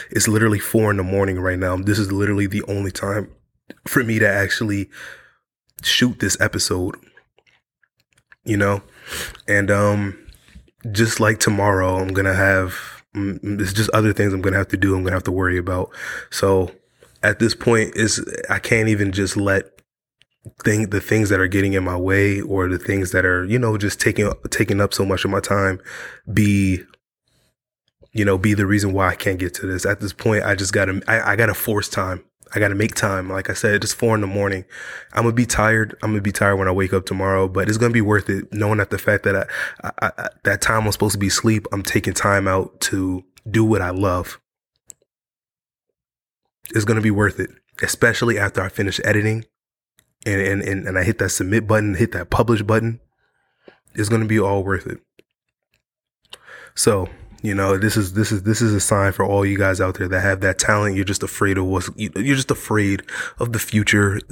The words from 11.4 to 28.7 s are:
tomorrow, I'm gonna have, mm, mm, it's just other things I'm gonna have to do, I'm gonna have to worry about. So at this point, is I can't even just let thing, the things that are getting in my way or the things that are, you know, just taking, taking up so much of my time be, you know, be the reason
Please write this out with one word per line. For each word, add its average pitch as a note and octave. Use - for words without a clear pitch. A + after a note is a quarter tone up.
tomorrow, G2
I'm F#2+
gonna F#2+
have, F#2+
mm, G2
mm, G2+
it's F#2+
just G#2+
other G#2+
things G2+
I'm F#2
gonna G2
have F#2+
to -
do, F#2+
I'm F#2
gonna F#2
have F2+
to -
worry F#2
about. F2+
So F#2+
at G#2
this A2
point, A2+
is G#2+
I G#2
can't A2
even G2+
just G2
let G2
thing, G#2+
the G2
things G#2+
that F#2+
are F#2
getting G2
in F#2
my F2+
way G2
or F#2+
the F2+
things G2
that F#2
are, F2+
you G#2+
know, A2
just G2+
taking, G#2
taking G2+
up G2+
so G2+
much F#2+
of G2+
my G2
time G2
be, G2
you G#2+
know, G2
be G#2
the G2+
reason G2